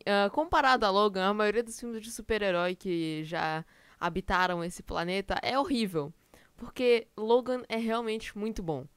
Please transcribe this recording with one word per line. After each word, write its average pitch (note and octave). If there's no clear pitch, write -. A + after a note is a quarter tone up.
ah, G3+
comparado C#4
a F#3+
Logan, G3
a G#3
maioria G#3+
dos A3+
filmes A#3
de A3+
super-herói F#3
que D#3+
já D#3+
habitaram F3+
esse F3
planeta F3+
é B3+
horrível. G3
Porque A#3+
Logan A#3+
é A3
realmente A3+
muito G#3+
bom. D3